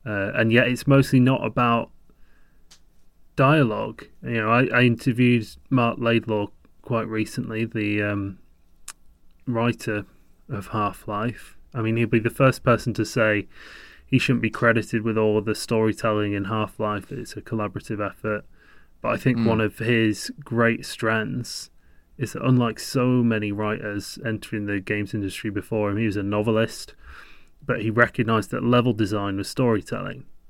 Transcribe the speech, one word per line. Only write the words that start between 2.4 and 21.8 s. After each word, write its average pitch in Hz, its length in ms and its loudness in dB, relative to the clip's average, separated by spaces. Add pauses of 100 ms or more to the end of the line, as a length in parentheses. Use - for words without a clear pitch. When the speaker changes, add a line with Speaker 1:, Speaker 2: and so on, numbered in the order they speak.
Speaker 1:
dialogue. 117 680 4 (200)
You 120 180 -2
know, 107 80 0
I, 123 180 6
I 123 160 4
interviewed 120 640 4 (220)
Mark 120 300 2
Laidlaw 113 480 0 (360)
quite 110 240 -2
recently, 110 580 -4
the, 104 380 -2
um, 101 340 -4 (1120)
writer 117 580 -2 (440)
of 98 180 -8
Half-Life. 104 880 -6 (160)
I 123 80 -6
mean, 113 160 0
he'll 117 100 0
be 117 120 2
the 113 100 -2
first 131 340 2
person 117 320 2
to 107 100 -2
say 107 420 0 (600)
he 131 100 4
shouldn't 120 220 2
be 113 80 0
credited 113 540 0
with 110 140 0
all 107 240 2
the 104 140 -2
storytelling 107 800 0
in 98 120 -4
Half-Life. 104 680 -4
It's 117 260 -12
a 98 40 -12
collaborative 104 640 -6
effort. 104 380 -6 (580)
But 110 80 -2
I 110 80 0
think 123 200 0
Speaker 2:
Mm. 113 80 0
Speaker 1:
one 113 160 2
of 107 180 -2
his 110 520 0 (120)
great 117 420 0
strengths 110 840 -6 (480)